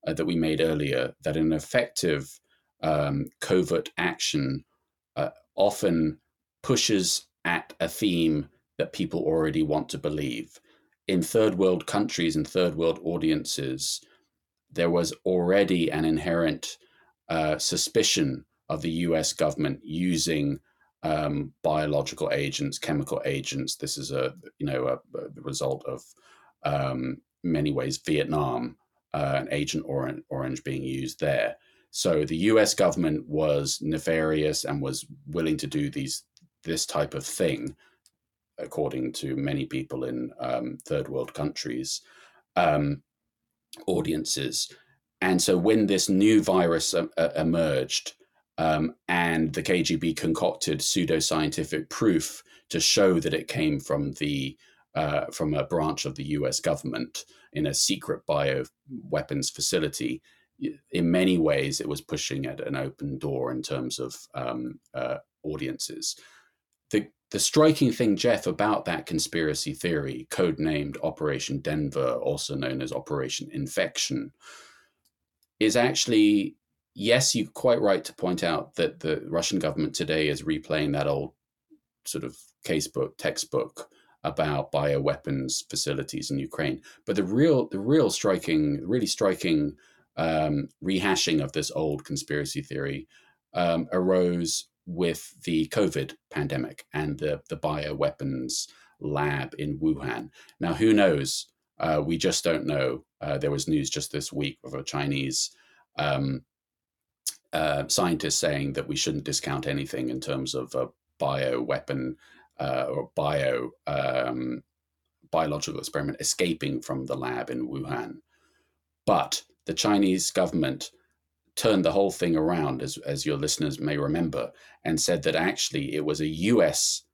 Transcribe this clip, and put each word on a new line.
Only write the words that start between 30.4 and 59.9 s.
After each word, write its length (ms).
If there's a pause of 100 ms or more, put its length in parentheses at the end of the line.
being 180
used 380
there. 360 (360)
So 320
the 120
U 220
S 160
government 540
was 520
nefarious 840
and 180
was 240 (220)
willing 300
to 100
do 200
these, 360 (400)
this 200
type 300
of 100
thing, 520 (840)
according 540
to 240
many 300
people 360
in, 380
um, 440
third 240
world 240
countries, 680 (540)
um, 460 (840)
audiences. 840 (520)
And 200
so 160
when 300
this 220
new 340
virus, 500
uh, 140 (100)
uh, 200
emerged, 800 (460)
um, 360 (100)
and 460
the 100
K 220
G 100
B 180
concocted 680
pseudoscientific 1080
proof 540 (280)
to 100
show 400
that 120
it 140
came 320
from 360
the, 440 (380)
uh, 300
from 280
a 80
branch 440
of 100
the 80
U 240
S 100
government 640 (280)
in 160
a 40
secret 560
bioweapons 1300
facility, 640 (400)